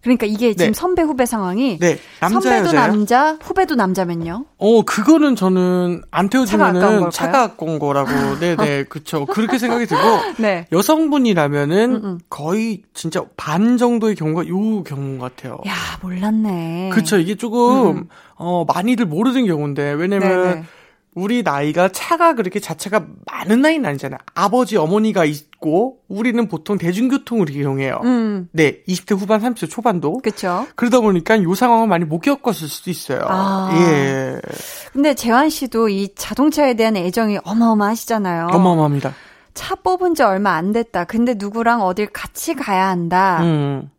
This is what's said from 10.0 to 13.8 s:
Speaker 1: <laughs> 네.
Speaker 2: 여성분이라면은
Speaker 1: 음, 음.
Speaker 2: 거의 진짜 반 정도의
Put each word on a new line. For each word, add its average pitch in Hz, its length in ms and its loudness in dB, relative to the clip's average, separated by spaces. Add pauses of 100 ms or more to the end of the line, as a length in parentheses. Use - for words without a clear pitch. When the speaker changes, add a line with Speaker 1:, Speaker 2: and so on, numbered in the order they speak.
Speaker 1:
<laughs> 440 400 2
네. 180 300 -2
Speaker 2:
여성분이라면은 208 1200 2
Speaker 1:
음, 214 80 -6
음. 180 160 -8 (100)
Speaker 2:
거의 202 520 -4 (120)
진짜 160 300 -6 (140)
반 214 400 0
정도의 226 380 2